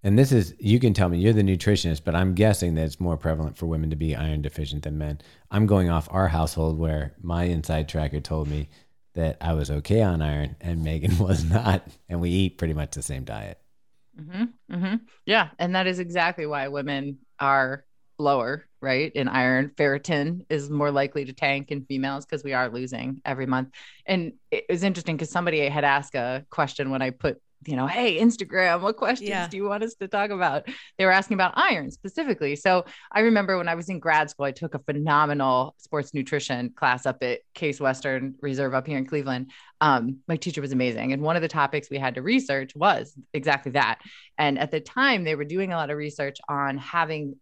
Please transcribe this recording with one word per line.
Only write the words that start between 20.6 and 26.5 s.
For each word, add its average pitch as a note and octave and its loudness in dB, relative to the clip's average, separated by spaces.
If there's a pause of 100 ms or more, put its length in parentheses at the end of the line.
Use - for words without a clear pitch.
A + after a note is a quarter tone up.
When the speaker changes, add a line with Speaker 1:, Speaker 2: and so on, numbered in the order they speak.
Speaker 2:
more D3 0
likely C#3 -2
to C3+ -14
tank C#3 -2
in C#3+ -6
females C#3 -6
'cause C#3+ -8
we C#3 -4
are B2+ 0
losing B2+ -8
every C3+ -4
month. C3 -2 (360)
And F3 -2 (180)
it - -4
was F3 0
interesting E3+ -2
'cause D#3+ -6
somebody D#3+ 0
had D3 0
asked C#3+ 2
a B2+ -4
question C#3+ -4